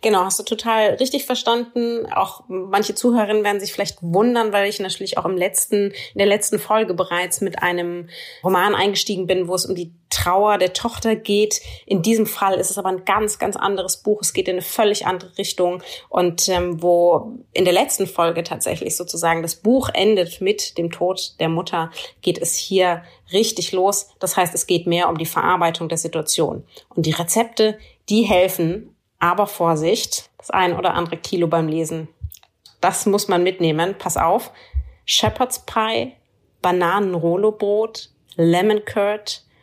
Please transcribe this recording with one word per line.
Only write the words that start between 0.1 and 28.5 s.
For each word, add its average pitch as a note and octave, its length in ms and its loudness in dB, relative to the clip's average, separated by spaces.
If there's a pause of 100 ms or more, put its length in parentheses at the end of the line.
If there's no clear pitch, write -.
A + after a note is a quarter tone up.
hast F#3+ 140 -2
du G#3 40 -6
total A3 520 0
richtig C4 320 -2
verstanden. A#3 840 -2
Auch - 380 -4
manche F#3+ 460 -2
Zuhörerinnen G#3+ 500 2
werden G3+ 160 0
sich G3+ 140 -8
vielleicht - 260 -6
wundern, A3 500 2
weil G3+ 160 2
ich G#3 140 -4
natürlich F#3+ 380 -4
auch - 80 -4
im F#3 100 -2
letzten, G3+ 560 0 (220)
in - 40 -6
der G3 80 4
letzten G#3 320 2
Folge G#3+ 360 0
bereits F3+ 480 -2
mit F#3 200 -4
einem F3 460 -4 (340)
Roman F#3+ 320 2
eingestiegen G3 520 -2
bin, F#3 220 0
wo F3+ 60 -2
es F3+ 120 -2
um F#3+ 80 -4
die F3 180 -8 (160)
Trauer G3+ 500 2
der F3+ 140 2
Tochter A3+ 420 -2
geht. G#3+ 460 0 (260)
In F#3+ 160 0
diesem A3 240 4
Fall G3 280 0
ist F#3 160 -2
es - 80 -6
aber F#3+ 100 -4
ein F#3 160 -4
ganz, G#3 340 0
ganz G3 160 -2
anderes G3 440 -2
Buch. G#3 240 0
Es - 100 -2
geht F#3 160 0
in F#3 60 0
eine F#3 80 -2
völlig G#3 440 0
andere - 320 -6
Richtung. F3+ 460 -2 (240)
Und, F3 400 0
ähm, F3+ 340 -2
wo F3 560 4 (140)
in F#3 120 2
der F3 80 4
letzten F#3+ 360 0
Folge E3+ 340 0
tatsächlich E3 540 -4
sozusagen E3 460 -2
das E3+ 140 -6
Buch B3 340 2
endet F#3+ 500 2
mit G#3 380 -2
dem E3+ 120 -2
Tod F3+ 480 -4
der D#3+ 100 -2
Mutter, E3 420 -4 (320)
geht E3+ 160 -2
es - 180 -4
hier F3+ 480 0 (280)
richtig G3 380 0
los. F#3+ 380 0 (100)
Das - 180 -4
heißt, F3 160 2
es - 140 -4
geht F3 220 0
mehr E3+ 200 2
um E3+ 80 -2
die D#3+ 100 -4
Verarbeitung E3+ 640 0
der D#3+ 100 -4
Situation. D#3+ 680 -2 (240)
Und - 180 -2
die D#3 60 0
Rezepte, G#3+ 680 0 (300)
die G#3+ 140 4
helfen. F3+ 720 2 (240)